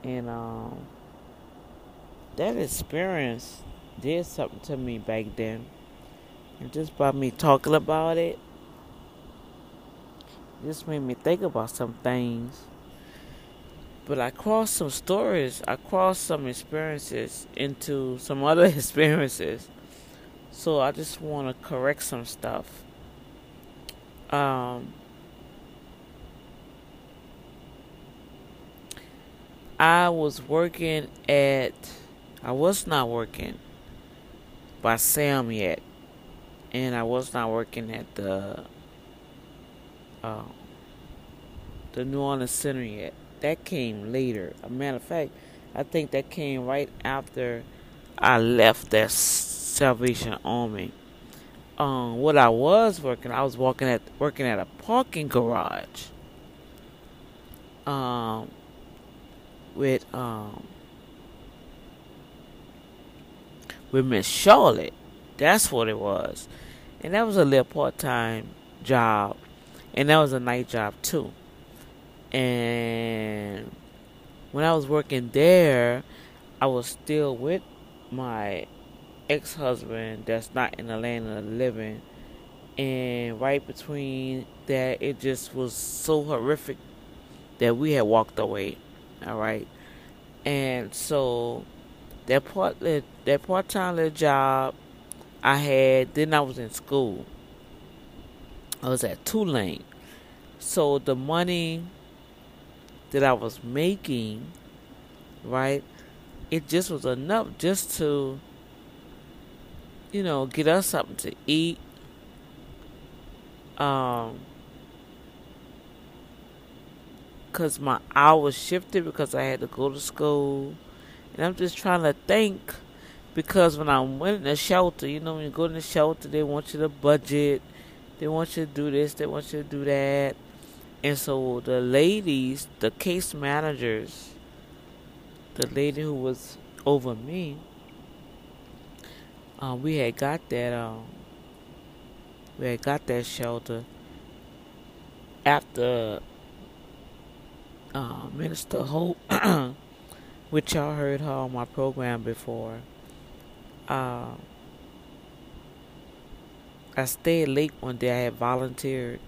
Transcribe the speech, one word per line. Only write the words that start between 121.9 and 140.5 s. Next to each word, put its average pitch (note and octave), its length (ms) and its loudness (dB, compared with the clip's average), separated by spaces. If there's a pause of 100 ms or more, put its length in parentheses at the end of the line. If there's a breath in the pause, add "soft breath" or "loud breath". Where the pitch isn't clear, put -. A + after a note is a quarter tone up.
to D3 100 4 (140)
think, G3+ 480 2 (580 loud breath)
because E3 440 6
when D3+ 120 -2
I C3+ 120 6
went C#3 360 0
in F3+ 60 -8
the C#3+ 120 2
shelter, F3+ 520 2
you D3 120 -4
know, D#3+ 160 -6
when D#3 100 -6
you D3 40 -6
go D#3+ 160 0
in D#3+ 80 -2
the D#3+ 80 -8
shelter, D#3 460 2
they D3+ 160 0
want C#3+ 300 -4
you D3+ 80 -6
to D3+ 80 2
budget, C#3+ 720 2 (580 loud breath)
they D3+ 80 -4
want D#3+ 300 -2
you D#3+ 80 -2
to D3 60 -12
do C#3+ 200 -2
this, C#3+ 220 2
they D3+ 120 -4
want D3 280 -6
you D3 100 -6
to C#3+ 60 -12
do C#3 160 -4
that. C#3 500 2 (680 loud breath)
And C#3+ 140 0
so C3 440 -2
the B2+ 180 0
ladies, C#3 880 2 (120)
the A2 120 2
case F3+ 420 -4
managers, C#3+ 960 -2 (1200)
the B2 120 0
lady C#3 340 -2
who D3+ 120 -4
was C3 440 -6 (280)
over B2+ 300 2
me, D3 420 -8 (2000 loud breath)
uh, C3 220 -6
we D#3 160 0
had A#2+ 200 0
got D3 320 -2
that, A#2+ 240 -2